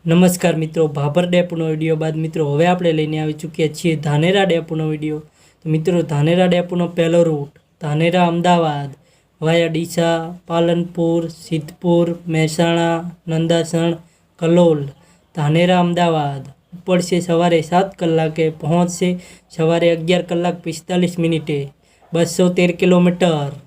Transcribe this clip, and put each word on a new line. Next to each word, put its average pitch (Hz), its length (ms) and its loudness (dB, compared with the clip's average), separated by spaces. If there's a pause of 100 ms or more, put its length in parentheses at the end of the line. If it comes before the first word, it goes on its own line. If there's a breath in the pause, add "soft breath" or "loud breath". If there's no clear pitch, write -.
નમસ્કાર 175 480 4
મિત્રો, 160 320 -2
ભાભર 143 380 0
ડેપોનો 175 440 0
વીડિયો 156 260 -2
બાદ 160 200 -4
મિત્રો 160 340 -4
હવે 147 160 2
આપણે 180 260 2
લઈને 156 280 -2
આવી 151 200 -4
ચૂક્યા 160 380 -4
છીએ 160 180 0
ધાનેરા 151 480 0
ડેપોનો 165 460 -2
વીડિયો. 151 280 -6 (460 soft breath)
તો - 40 -8
મિત્રો, 160 340 0
ધાનેરા 160 440 2
ડેપોનો 175 420 0
પહેલો 165 360 2
રૂટ 147 340 -4 (240)
ધાનેરા 165 500 2
અમદાવાદ 165 600 0 (480 soft breath)
વાયા 165 320 0
ડીસા, 165 460 -2 (280)
પાલનપુર, 170 760 0 (220)
સિદ્ધપુર, 170 640 0 (200)
મહેસાણા, 170 720 0 (300)
નંદાસણ, 165 680 0 (480 soft breath)
કલોલ, 170 400 2 (540 soft breath)
ધાનેરા 170 460 2
અમદાવાદ 165 640 0 (320)
ઉપડશે 180 440 0
સવારે 170 420 2
સાત 180 360 0
કલાકે, 160 520 0
પહોંચશે 175 600 -2 (400 loud breath)
સવારે 165 400 2
અગિયાર 170 400 0
કલાક 175 320 -2
પિસ્તાલીસ 160 560 -4
મિનિટે, 160 400 -2 (540 soft breath)
બસો 170 360 2
તેર 180 240 2
કિલોમીટર. 175 800 2 (160)